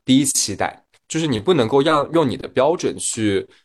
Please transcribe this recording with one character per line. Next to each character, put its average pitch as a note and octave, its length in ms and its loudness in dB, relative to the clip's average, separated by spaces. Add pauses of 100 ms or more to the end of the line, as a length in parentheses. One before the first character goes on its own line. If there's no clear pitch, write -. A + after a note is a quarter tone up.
低 C3 200 4
期 - 300 -4
待， - 280 -6 (240)
就 D#3+ 120 -6
是 E3 60 -2
你 B2 140 0
不 A2+ 140 2
能 B2 140 2
够 C#3 140 2
让， D3 300 0
用 D#3 180 2
你 G2+ 80 -4
的 - 100 -10
标 D3 280 0
准 B2 220 -4
去， G2+ 500 -2 (180)